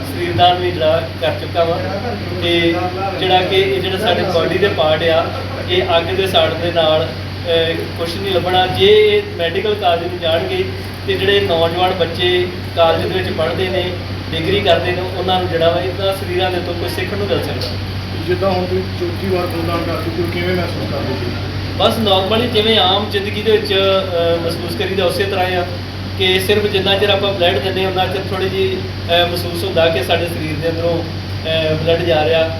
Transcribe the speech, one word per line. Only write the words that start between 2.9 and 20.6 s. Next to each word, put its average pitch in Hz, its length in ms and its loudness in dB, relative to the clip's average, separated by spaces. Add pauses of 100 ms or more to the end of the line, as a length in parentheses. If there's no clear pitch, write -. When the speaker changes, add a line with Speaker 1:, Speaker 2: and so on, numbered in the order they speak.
Speaker 1:
ਜਿਹੜਾ 370 240 2
ਕਿ 190 140 0
ਇਹ 190 260 2
ਜਿਹੜਾ 190 160 -2
ਸਾਡੇ 214 240 2
ਬਾਡੀ 185 360 0
ਦੇ 202 100 4
ਪਾਰਟ 156 340 2
ਆ, 165 240 2 (420)
ਇਹ 180 140 2 (140)
ਅੱਗ 170 60 4
ਦੇ 190 240 0
ਸਾੜ 165 280 2
ਦੇ 170 180 -2
ਨਾਲ 160 360 2 (380)
ਅਹ, 165 280 2 (240)
ਕੁਛ 170 180 -4
ਨਹੀਂ 196 180 -2
ਲੱਭਣਾ। 180 320 2
ਜੇ 180 200 2
ਇਹ 208 360 6 (140)
ਮੈਡੀਕਲ 180 380 0
ਕਾਲਜ 175 280 2
ਨੂੰ 175 160 -4
ਜਾਣਗੇ 175 460 0 (420)
ਤੇ 196 80 0
ਜਿਹੜੇ 196 260 4
ਨੌਜਵਾਨ 170 500 2
ਬੱਚੇ 180 560 2 (300)
ਕਾਲਜ 165 260 4
ਦੇ 170 160 -2
ਵਿੱਚ 190 120 -2
ਪੜ੍ਹਦੇ 170 380 0
ਨੇ, 180 220 -2 (400)
ਡਿਗਰੀ 165 300 0
ਕਰਦੇ 170 320 2
ਨੇ, 180 100 -2 (140)
ਉਹਨਾਂ 185 240 0
ਨੂੰ 180 80 -2
ਜਿਹੜਾ 165 220 2
ਵਾ 175 100 0
ਇਹਦਾ 190 320 -2
ਸਰੀਰਾਂ 185 380 -2
ਦੇ 180 160 -2
ਤੋਂ 175 80 -4
ਕੁਛ 175 160 -4
ਸਿੱਖਣ 190 260 -4
ਨੂੰ 202 100 -2
ਮਿਲ 156 160 0
ਸਕਦਾ। - 260 -4 (580)
Speaker 2:
ਜਿੱਦਾਂ 185 240 0
ਹੁਣ 180 140 0
ਤੁਸੀਂ 185 180 -2 (180)
ਚੌਥੀ 180 360 -2
ਵਾਰ 175 100 0
ਖੂਨਦਾਨ 170 400 -2
ਕਰ 165 180 -4
ਚੁੱਕੇ 170 180 -2
ਹੋ, 170 120 0
ਕਿਵੇਂ 180 220 0
ਮਹਿਸੂਸ - 360 -2